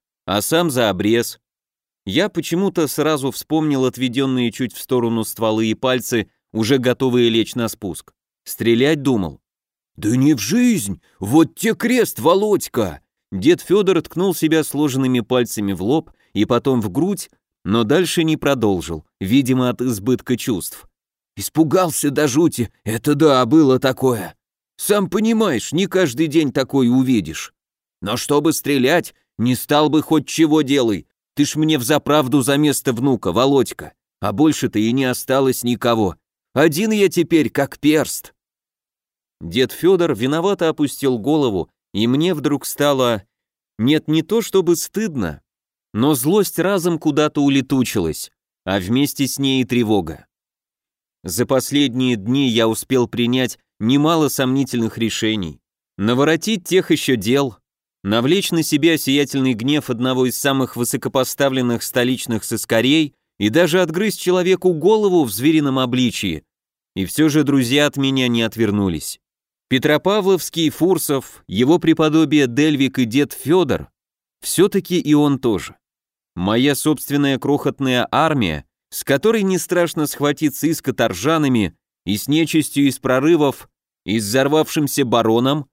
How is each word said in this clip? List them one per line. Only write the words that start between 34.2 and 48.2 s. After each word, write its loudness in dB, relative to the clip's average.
А -4
больше-то 0
и 2
не 0
осталось 0
никого. 0
Один 2
я 4
теперь 0
как -4
перст». 0
Дед -2
Фёдор 2
виновато 0
опустил -2
голову, 0
и 0
мне 0
вдруг -2
стало... 0
Нет, 2
не 2
то -2
чтобы 0
стыдно, -6
но 2
злость 0
разом 0
куда-то 0
улетучилась, 0